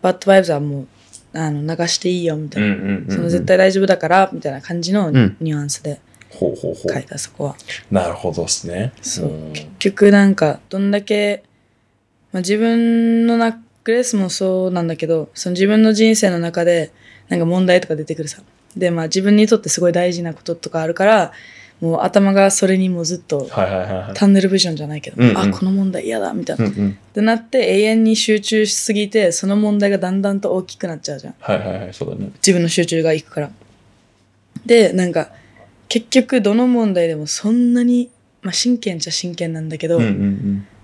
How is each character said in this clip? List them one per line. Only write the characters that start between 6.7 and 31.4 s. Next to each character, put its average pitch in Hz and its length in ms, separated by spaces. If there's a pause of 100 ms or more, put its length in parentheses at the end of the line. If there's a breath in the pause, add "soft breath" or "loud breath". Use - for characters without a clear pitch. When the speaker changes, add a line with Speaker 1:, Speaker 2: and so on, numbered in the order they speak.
Speaker 2:
う - 20
ほ 82 160
う。 - 40
Speaker 1:
書 131 60
い 131 40
た、 - 160
そ - 120
こ - 140
は。 139 100 (360 loud breath)
Speaker 2:
な 92 160
る 85 80
ほ 87 160
ど 82 140
っ - 20
す - 200
ね。 95 340
Speaker 1:
そ - 220
う。 - 40
Speaker 2:
う 156 220
ん。 156 40
Speaker 1:
結 - 140 (120)
局 202 320
な 202 140
ん 196 80
か、 156 260 (100)
ど 190 100
ん 196 100
だ 202 120
け、 208 420 (880)
ま 185 80
あ、 - 20
自 196 160
分 233 720
の 233 100
な-、 226 140 (320)
グ 226 80
レ 240 80
ー 254 40
ス 247 120
も 190 140
そ 185 380
う 180 40
な 180 100
ん 170 60
だ 165 80
け 160 100
ど、 156 300
そ - 140
の 180 40
自 190 140
分 214 160
の 220 100
人 220 220
生 208 160
の 175 80
中 170 260
で、 170 260 (360 soft breath)
な 180 100
ん - 20
か 170 60
問 180 220
題 180 140
と - 60
か 160 80
出 151 100
て 156 100
く 156 80
る 147 60
さ。 - 120 (340)
で、 180 160
ま 165 120
あ、 - 20
自 170 160
分 202 140
に 214 120
と 220 100
っ - 20
て - 100
す - 100
ご 175 100
い - 20
大 175 220
事 170 100
な 165 100
こ - 100
と 170 120
と - 140
か 165 120
あ 160 60
る 170 60
か 190 120
ら、 202 280 (480 loud breath)
も 165 180
う - 20
頭 196 320
が 196 180
そ - 160
れ 190 100
に 185 120
も 175 120
う 165 40
ず 175 100
っ - 40
と、 139 300
Speaker 2:
は 98 160
い 95 60
は 95 60
い - 60
は 92 40
い 98 60 (140)
は - 40
い。 - 20
Speaker 1:
タ - 120
ン 196 80
ネ 196 80
ル 190 80
ビ 190 100
ジ 180 80
ョ 165 60
ン - 20
じ 147 80
ゃ 147 40
な 151 100
い 147 40
け - 100
ど、 - 60
Speaker 2:
う - 80
ん 240 40
う 214 40
ん。 196 60
Speaker 1:
「あ、 190 80
こ - 160
の 190 80
問 196 220
題 - 100
嫌 113 160
だ」 98 160
み - 80
た - 120
い - 20
な。 113 80
Speaker 2:
う - 20
ん 101 60
う 101 80
ん。 101 80
Speaker 1:
っ 98 40 (200)
て 208 80
な 226 140
っ 226 120
て、 196 320
永 - 40
遠 220 200
に 220 140
集 214 240
中 214 240
し 208 100
す - 180
ぎ 208 160
て、 202 220
そ 180 160
の 196 80
問 208 240
題 202 100
が 196 80
だ 185 140
ん 196 100
だ 196 120
ん 196 80
と 196 100
大 185 120
き - 140
く 170 120
な 160 60
っ - 40
ち - 140
ゃ - 20
う 131 40
じ - 80
ゃ - 20
ん。 - 100
Speaker 2:
は - 140